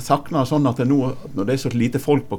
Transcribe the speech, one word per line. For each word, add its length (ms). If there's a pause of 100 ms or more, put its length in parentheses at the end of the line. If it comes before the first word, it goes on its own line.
savner 400
sånn 240
at 80
det 140
nå, 80 (340)
når 160
det 60
er 80
så 100
lite 300
folk 260
på 100